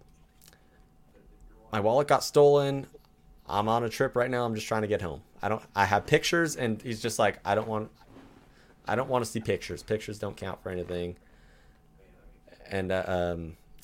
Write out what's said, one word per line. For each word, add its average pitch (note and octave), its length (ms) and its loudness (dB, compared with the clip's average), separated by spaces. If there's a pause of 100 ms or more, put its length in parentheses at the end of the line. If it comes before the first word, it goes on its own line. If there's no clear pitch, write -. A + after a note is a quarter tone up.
(1700)
"My A2 80 -2
wallet A#2+ 280 2
got C3+ 160 4
stolen. C#3+ 640 6 (600)
I'm G#2 220 0
on A#2 160 4
a A#2 40 -2
trip C3 280 -2
right B2 140 2
now. B2 140 0
I'm A#2 100 -2
just G#2+ 140 -6
trying A2 140 0
to G#2+ 60 -2
get G2+ 140 0
home. D#2+ 200 -6 (200)
I G2+ 60 -2
don't, G#2+ 140 -2 (120)
I G2 120 4
have G2+ 200 2
pictures." D#3+ 500 2
And A2 260 -2
he's A2+ 200 -8
just A2+ 160 -2
like, G#2 260 2
"I G2+ 120 2
don't A2 120 0
want, A2 220 -4 (960)
I - 80 -2
don't C3 140 -2
wanna B2 180 0
see A#2+ 140 -6
pictures. F#2+ 420 -4
Pictures G#2+ 360 -4
don't G2+ 180 -8
count - 260 -10
for - 80 -8
anything." F2 460 -6 (1500)
And, F#2+ 220 -2
uh, F#2 140 0
um, F2 500 -2 (260)